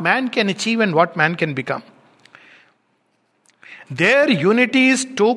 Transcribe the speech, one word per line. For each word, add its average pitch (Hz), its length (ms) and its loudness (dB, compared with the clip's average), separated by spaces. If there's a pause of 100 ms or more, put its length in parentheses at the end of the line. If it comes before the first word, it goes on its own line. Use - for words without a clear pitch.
man 240 220 0
can 226 160 -2 (100)
achieve 226 300 -4
and 185 100 -2
what 175 220 4
man 160 220 0
can 160 140 -4
become। 131 280 -8 (2000)
Their 208 500 2
unity 254 520 2
is - 100 -4 (160)
too 233 160 2